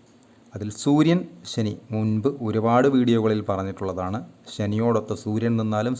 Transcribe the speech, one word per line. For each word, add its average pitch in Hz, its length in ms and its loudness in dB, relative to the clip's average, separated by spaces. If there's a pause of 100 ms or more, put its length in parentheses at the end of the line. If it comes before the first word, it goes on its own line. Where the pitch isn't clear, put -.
(560)
അതിൽ 107 140 -8 (120)
സൂര്യൻ, 156 380 4 (320)
ശനി 107 200 -2 (220)
മുൻപ് 107 340 0 (200)
ഒരുപാട് 117 460 4
വീഡിയോകളിൽ 113 560 2
പറഞ്ഞിട്ടുള്ളതാണ്. 95 680 -4 (340)
ശനിയോടൊത്ത് 107 680 0
സൂര്യൻ 113 380 0
നിന്നാലും 110 380 -2